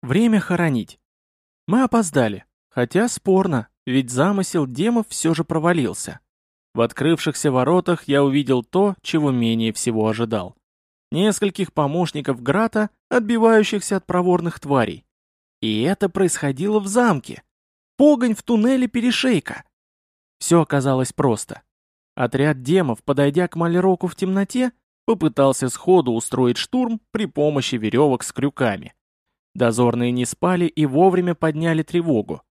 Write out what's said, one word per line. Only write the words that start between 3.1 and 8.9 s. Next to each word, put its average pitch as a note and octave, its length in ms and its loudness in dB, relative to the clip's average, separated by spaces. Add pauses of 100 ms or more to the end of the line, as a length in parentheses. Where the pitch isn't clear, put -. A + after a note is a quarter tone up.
ведь B2+ 240 0
замысел F3 560 0
демов G#3+ 420 -2
всё - 240 -2
же D#3+ 100 -2
провалился. D#3 760 -2 (560)
В A#2 60 0
открывшихся D3 720 0
воротах D#3+ 520 0
я C#3+ 200 2
увидел C3+ 400 0
то, G3 380 0